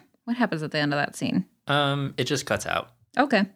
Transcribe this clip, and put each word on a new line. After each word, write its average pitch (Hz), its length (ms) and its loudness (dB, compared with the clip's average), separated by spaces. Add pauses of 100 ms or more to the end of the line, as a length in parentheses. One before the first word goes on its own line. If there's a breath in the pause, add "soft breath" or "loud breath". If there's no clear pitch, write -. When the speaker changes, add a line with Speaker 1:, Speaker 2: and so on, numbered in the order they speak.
(240)
Speaker 1:
what 233 120 -2
happens 190 260 0
at 151 100 -4
the 156 60 -2
end 147 160 2
of 147 40 0
that - 160 -2
scene? - 300 -2 (240)
Speaker 2:
Um, 139 480 2
it 127 80 0
just 139 220 -2
cuts - 200 0
out. 85 240 -2 (280)
Speaker 1:
Okay. 233 260 4 (120)